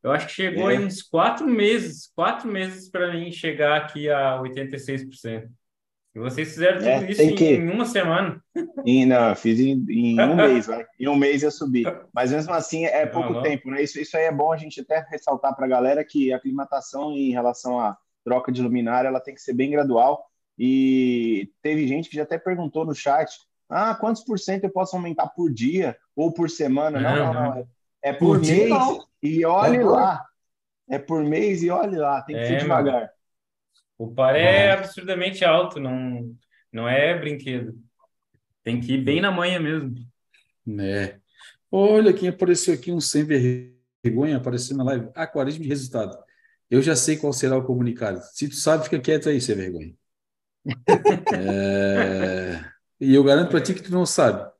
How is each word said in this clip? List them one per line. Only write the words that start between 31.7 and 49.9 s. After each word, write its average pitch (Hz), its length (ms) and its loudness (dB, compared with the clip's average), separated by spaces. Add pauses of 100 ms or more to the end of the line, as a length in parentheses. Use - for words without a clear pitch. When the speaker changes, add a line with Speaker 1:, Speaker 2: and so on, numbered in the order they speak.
Speaker 2:
olhe 180 260 -2
lá, 139 260 0
tem 151 140 -10
que 117 60 -4
Speaker 1:
É, 120 40 -2
Speaker 2:
ser 139 200 0
Speaker 1:
mano. 156 180 2
Speaker 2:
devagar. 123 260 0 (880)
Speaker 1:
O 113 160 -8
par 131 220 4
é 190 300 6
Speaker 3:
É. 196 60 6
Speaker 1:
absurdamente 190 720 -4
alto, 170 360 2
não, 127 540 -6 (380)
não 113 160 -4
é 147 300 2
brinquedo. 127 580 -8 (840)
Tem 120 180 -2
que 120 140 -4
ir 131 100 0
bem 147 160 2
na 202 100 0
manha 180 280 -2
mesmo. 151 360 -4 (840)
Speaker 4:
É. 98 380 -4 (520)
Olha 208 420 6
quem 180 160 0
apareceu 175 460 2
aqui, 160 180 -6
um 170 80 -2
sem 151 240 0
vergonha, 127 1120 0
apareceu 123 400 -4
na 131 80 -2
live. 123 300 -2
Aquarismo 156 480 -4
de 143 60 -6
resultado. 123 480 -6 (540)
Eu 131 120 6
já 160 140 2
sei 156 200 2
qual 147 160 -2
será 131 240 0
o 127 80 0
comunicado. 120 560 -2 (140)
Se 147 140 -6
tu - 80 -12
sabe, 156 280 2
fica 156 160 -4
quieto 156 280 0
aí, 139 120 2
sem 127 160 -2
vergonha. 87 380 -8 (720)